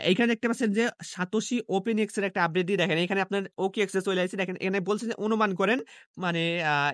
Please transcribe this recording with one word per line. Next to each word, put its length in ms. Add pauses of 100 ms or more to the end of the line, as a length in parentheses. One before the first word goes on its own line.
এইখানে 280
দেখতে 180
পাচ্ছেন 240
যে 120 (280)
সাতোশি 440 (120)
ওপেন 300
এক্স 200
এর 60
একটা 180
আপডেট 240
দিয়ে 160
দেখেন, 160
এখানে 280
আপনার 160 (160)
ওকেএক্সে 440
চলে 200
আসছে। 140
দেখেন, 240
এখানে 200
বলছে 260
যে 120
অনুমান 360
করেন, 240 (460)
মানে, 180 (200)
আহ, 320